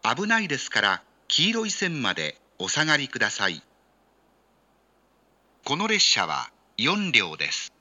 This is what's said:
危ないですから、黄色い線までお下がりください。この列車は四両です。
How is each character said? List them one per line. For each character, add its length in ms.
危 240
な 140
い 80
で 100
す 140
か 80
ら、 240
黄 220
色 160
い 40
線 320
ま 120
で 260
お 120
下 160
が 100
り 140
く 100
だ 100
さ 200
い。 120
こ 100
の 140
列 140
車 240
は 220
四 340
両 240
で 160
す。 300